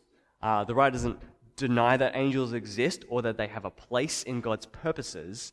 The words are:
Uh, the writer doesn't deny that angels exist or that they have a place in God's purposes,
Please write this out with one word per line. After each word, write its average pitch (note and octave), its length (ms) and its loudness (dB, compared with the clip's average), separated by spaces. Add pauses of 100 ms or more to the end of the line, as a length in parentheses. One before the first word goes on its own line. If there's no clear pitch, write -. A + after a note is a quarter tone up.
(400)
Uh, G#2+ 260 2
the A2+ 100 -4
writer C3+ 180 6
doesn't A#2+ 260 -2 (360)
deny B2 420 4
that B2+ 180 2
angels C3 380 0
exist A#2 560 -2
or A#2+ 140 0
that A2+ 140 -2
they G#2+ 100 -2
have G#2+ 180 -10
a F#2 60 -8
place - 500 -2
in B2 200 -4
God's A2 260 -4
purposes, A#2 840 -8